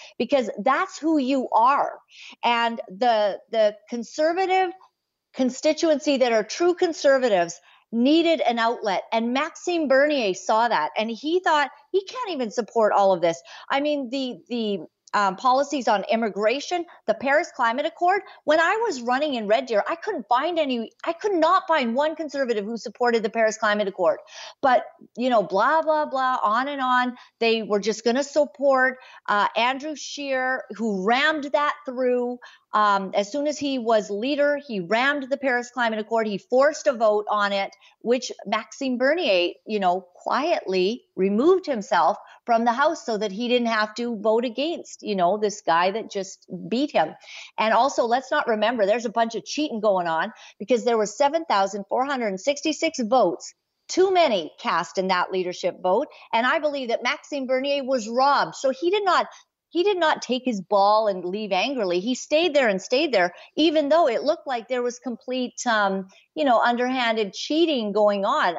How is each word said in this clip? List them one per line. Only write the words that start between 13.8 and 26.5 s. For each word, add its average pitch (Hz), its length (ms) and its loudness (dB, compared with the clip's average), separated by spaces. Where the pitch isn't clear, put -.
mean, 294 300 -2
the, 254 280 -6
the, 208 380 -4
um, 196 220 0
policies 269 520 0
on 202 220 2
immigration, 233 760 -2
the 220 60 2
Paris 277 420 -2
Climate 247 300 -2
Accord. 359 380 0
When 311 140 2
I 349 180 2
was 403 260 -4
running 262 320 -2
in 220 120 -4
Red 240 200 2
Deer, 220 200 0
I 330 80 -4
couldn't 339 320 -6
find 311 320 0
any, 254 320 -2
I 330 80 -2
could 392 220 -2
not 349 340 2
find 262 260 0
one 302 220 0
conservative 269 480 -4
who 226 140 -8
supported 233 440 0
the 220 60 -2
Paris 220 300 0
Climate 208 300 0
Accord. 190 320 0
But, 254 220 4
you 247 120 -2
know, 233 140 4
blah, 240 400 2
blah, 302 240 0
blah, 262 360 -2
on 254 260 0